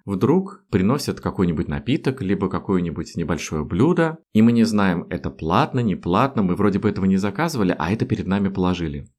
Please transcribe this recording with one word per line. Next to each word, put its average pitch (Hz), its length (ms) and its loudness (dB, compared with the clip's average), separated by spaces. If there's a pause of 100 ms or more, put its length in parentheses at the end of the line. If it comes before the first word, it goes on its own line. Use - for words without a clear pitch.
вдруг 135 680 0
приносят 101 500 0
какой-нибудь 87 480 -2
напиток, 131 520 -4
либо 95 300 -2
какое-нибудь 87 680 -4
небольшое 78 480 -4
блюдо, 160 540 2 (160)
и 110 80 6
мы 117 100 8
не 117 120 4
знаем, 98 440 0
это 85 220 -6
платно, 120 500 0
не 107 140 0
платно, 104 480 0
мы 90 140 0
вроде 101 240 2
бы 104 100 2
этого 95 140 -2
не 95 120 4
заказывали, 104 640 0
а 82 140 -2
это - 140 0
перед 98 200 -2
нами 98 220 2
положили. 87 580 -2 (120)